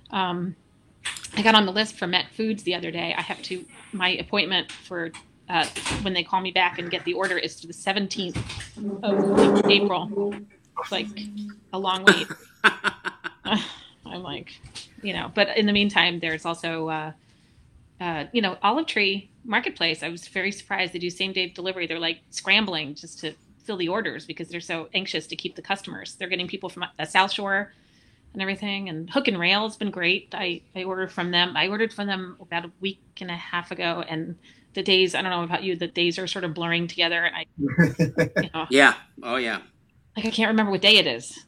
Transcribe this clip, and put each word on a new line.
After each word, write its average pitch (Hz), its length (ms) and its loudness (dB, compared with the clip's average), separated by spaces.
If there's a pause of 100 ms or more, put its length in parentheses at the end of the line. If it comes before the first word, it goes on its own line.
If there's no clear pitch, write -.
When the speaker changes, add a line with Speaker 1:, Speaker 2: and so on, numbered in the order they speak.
(100)
Speaker 1:
Um, 180 460 -2 (800)
I 208 60 2
got 220 120 8
on 214 100 8
the 185 80 0
list 214 240 0
for 180 120 -2
Met 180 240 2
Foods 220 320 -2
the 175 100 0
other 175 160 -6
day. 170 260 -4
I 175 60 -2
have 190 200 -8
to, 180 220 -8 (280)
my 185 240 2
appointment 180 560 0
for, 170 400 -8 (360)
uh, 165 160 2 (380)
when 196 100 0
they 175 120 0
call 185 160 0
me 185 100 -4
back 180 300 2
and 175 100 -6
get 175 140 -4
the 175 100 0
order 185 240 0
is - 220 -4
to 165 80 -16
the 170 40 -12
seventeenth 190 640 -2 (680)
of 202 680 6
April. 202 640 2 (460)
It's, - 100 -8
like, 190 160 -2 (640)
a 185 60 -4
long 190 260 -2
wait. 175 220 8 (380)
<laughs> - 0 - (1400)
I'm 175 160 -12
like, - 380 -12 (420)
you 196 100 -6
know, 170 220 -6
but 202 220 4
in 214 100 4
the 208 60 4
meantime, 190 480 4
there's 160 240 -2
also, 165 440 -4
uh, 156 240 -4 (880)
uh, 165 320 -4
you 233 100 2
know, 185 200 -2
Olive 262 240 2
Tree 196 440 0 (140)
Marketplace. 208 580 0
I 151 60 -4
was 170 200 -12
very 196 240 -2
surprised 190 400 -4
they 180 60 -6
do 175 120 -4
same 190 220 -4
day 185 160 -2
delivery. 180 380 -6
They're, 165 120 -4
like, 165 220 -4 (100)
scrambling 185 640 0
just - 260 -18
to 156 120 -6 (320)
fill 208 120 -6
the 180 120 -2
orders 170 380 -4
because 165 220 -12
they're 170 120 -10
so 165 340 -8
anxious 196 340 -4
to - 80 -12
keep - 200 -8
the 165 60 -14
customers. - 520 -8
They're 185 140 -8
getting 180 200 -4
people 190 200 -8
from 175 160 -10 (140)
the 156 60 -4
South 196 280 2
Shore 196 400 -2 (600)
and 196 100 -6
everything. 196 460 -4
And 160 220 -8
Hook 277 180 0
and 196 100 2
Rail 185 240 4
has 220 140 -6
been 214 140 -4
great. 180 420 0
I, 175 300 -4 (120)
I 185 100 -6
ordered 185 260 -4
from 175 200 -4
them. 175 260 2
I 160 120 2
ordered 214 240 0
from 202 140 -6
them 185 340 -6
about 175 240 -6
a 170 60 -12 (100)
week 190 200 -4 (200)
and 185 100 -8
a 175 60 -6
half 175 340 -6
ago. 175 380 -4
And 165 280 -6 (380)
the 190 80 -4
days, 190 320 6
I 156 80 0
don't 185 80 -2
know 175 120 0
about 170 220 -2
you, 185 100 0
the 170 140 -4
days 170 300 0
are 185 80 -4
sort 180 180 -4
of 160 100 -4
blurring 170 320 0
together. 170 380 0
And 170 120 0
I, 165 100 -8 (120)
Speaker 2:
<laughs> 156 840 2
Speaker 1:
you - 120 -6
know, 160 160 -4
Speaker 3:
Yeah. 135 240 10 (280)
Oh, 123 140 -2
yeah. 113 260 -2 (540)
Speaker 1:
like, 214 100 -2
I 226 40 -2
can't 220 180 2
remember 220 220 4
what 185 120 0
day 208 160 10
it 170 80 6
is. 120 420 -6